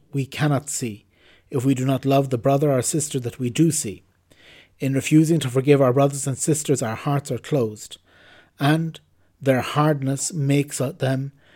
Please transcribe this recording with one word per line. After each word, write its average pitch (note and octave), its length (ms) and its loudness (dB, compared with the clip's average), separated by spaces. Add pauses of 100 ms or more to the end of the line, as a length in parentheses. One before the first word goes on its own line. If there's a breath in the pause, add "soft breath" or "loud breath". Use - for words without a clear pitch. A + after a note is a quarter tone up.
(120)
we C#3 140 -4
cannot D3 440 -2
see A2 360 -8 (440 soft breath)
if B2 140 -2
we C3+ 100 4
do B2+ 120 0
not C3 180 0
love C3+ 280 2
the B2+ 60 0
brother C#3 320 2
or C3 120 2
sister C#3+ 400 -4
that A#2 180 -8
we B2 100 -2
do D#3 220 4
see. F#2 320 -6 (760 soft breath)
In C3+ 160 -2
refusing D#3 460 4
to C3+ 100 -2
forgive C3+ 320 4
our B2+ 120 4
brothers C#3 340 0
and C3 100 -4
sisters, D3 440 0
our A#2 160 -4
hearts C#3+ 340 -4
are A#2+ 60 -4
closed, A2 600 -4 (640 soft breath)
and D#3 400 0 (420)
their C3 200 2
hardness C#3 720 0
makes, C#3+ 480 0
uh, C3 100 -2
them C3+ 400 -2 (240 soft breath)